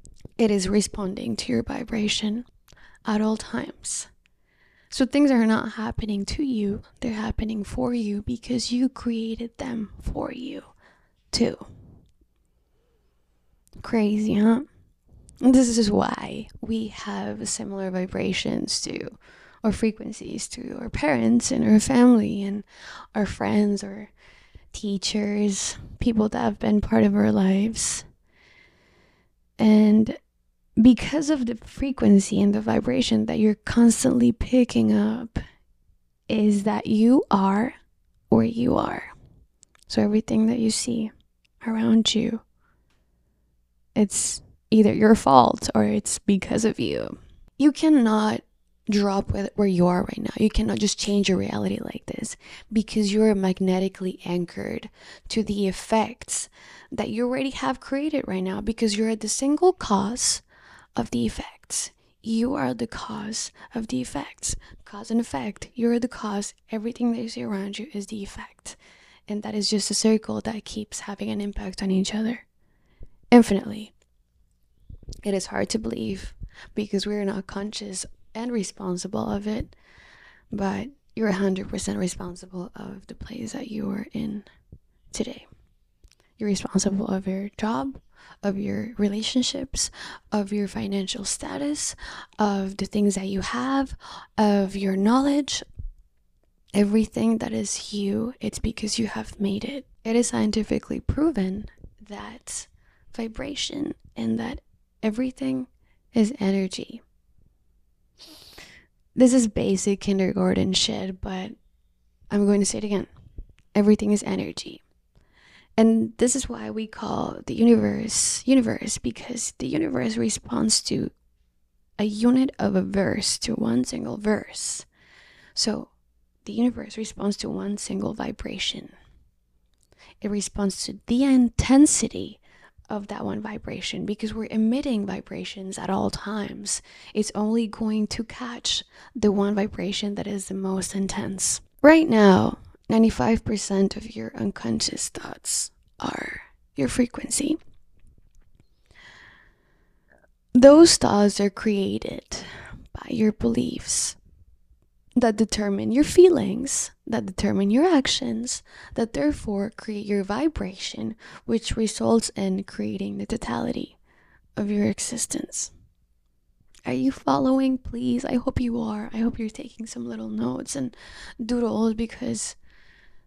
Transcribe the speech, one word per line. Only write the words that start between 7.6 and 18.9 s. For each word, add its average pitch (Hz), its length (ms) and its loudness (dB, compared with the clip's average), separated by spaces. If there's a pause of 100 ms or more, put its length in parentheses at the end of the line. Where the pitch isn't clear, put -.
for 247 300 -4
you 208 280 -2
because 240 500 -6
you 247 160 2
created 226 680 -6
them 233 340 -8 (100)
for - 300 -6
you 254 300 -12 (680)
too. - 260 0 (2250)
Crazy, 214 540 0
huh? 226 260 4 (800)
And 254 120 8
this 240 240 6
is 208 140 4
why - 560 -2 (140)
we 220 260 -4
have 208 640 -8
similar 196 420 -6
vibrations - 880 -2
to, - 360 -8 (440)